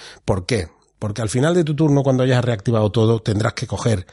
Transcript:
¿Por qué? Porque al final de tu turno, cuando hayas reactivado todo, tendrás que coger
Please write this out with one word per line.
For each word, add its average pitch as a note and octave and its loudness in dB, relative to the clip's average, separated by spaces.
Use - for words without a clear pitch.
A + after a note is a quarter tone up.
¿Por F#2+ -2
qué? F#2 -2
Porque G#2+ -8
al G#2+ -4
final C#3+ 0
de F3 2
tu D3+ -4
turno, C#3+ 2
cuando C3 2
hayas B2+ 2
reactivado A2 0
todo, A2+ 2
tendrás G#2+ -2
que - -8
coger G#2 -2